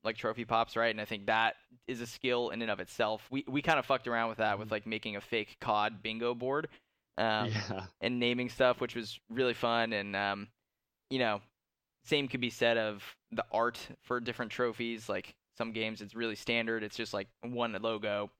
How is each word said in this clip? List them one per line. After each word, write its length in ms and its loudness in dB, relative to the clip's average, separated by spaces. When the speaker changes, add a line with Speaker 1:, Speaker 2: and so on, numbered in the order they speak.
Speaker 1:
like, 120 -2
trophy 280 -2
pops, 320 2
right? 140 4
And 100 -4
I 40 -4
think 220 -6
that 300 4
is 120 -4
a 60 -6
skill 440 0
in 120 -4
and 80 -2
of 80 0
itself. 520 -2
We, 180 -2
we 120 0
kinda 220 4
fucked 240 2
around 220 2
with 100 -4
that 200 4
with, 100 -6
Speaker 2:
Mm-hmm. 60 -2
Speaker 1:
like, 120 -4
making 300 -4
a 40 -6
fake 400 -2
cod 420 2
bingo 320 -2
board, 340 -2
um, 340 2
Speaker 2:
Yeah. 360 -4
Speaker 1:
and 180 0
naming 300 2
stuff, 320 4
which 160 -2
was 240 -8
really 240 2
fun. 380 2
And, 240 -2
um, 320 0
you 100 0
know, 200 2
same 240 2
could 140 -4
be 100 0
said 260 4
of 280 -2
the 220 -2
art 260 2
for 160 -2
different 320 -4
trophies. 580 -2
Like, 240 -4
some 140 -4
games, 320 -4
it's 140 -12
really 180 -2
standard. 480 0
It's 140 -8
just, 180 -4
like, 140 -4
one 380 -2
logo 600 -2